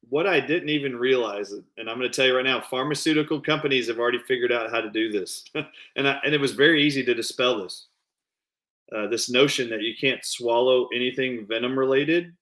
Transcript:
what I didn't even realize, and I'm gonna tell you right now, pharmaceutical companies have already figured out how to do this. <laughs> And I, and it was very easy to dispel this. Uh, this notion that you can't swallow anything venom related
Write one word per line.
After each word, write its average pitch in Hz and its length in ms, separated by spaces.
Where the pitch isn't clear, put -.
what 151 180
I 175 120
didn't 135 300
even 139 260
realize, 113 580
and 113 360
I'm 117 80
gonna 123 120
tell 131 180
you 127 80
right 127 100
now, 127 160
pharmaceutical 147 800
companies 143 460
have 113 100
already 120 220
figured 123 320
out 117 180
how 113 100
to 110 120
do 110 200
this. 95 380
<laughs> - 460
And 135 120
I, 135 160
and 151 120
it 147 40
was 139 120
very 143 320
easy 139 200
to 120 120
dispel 113 480
this. - 240
Uh, 107 120
this 113 200
notion 123 440
that 110 100
you 110 180
can't 135 240
swallow 120 680
anything 127 540
venom 123 320
related 147 640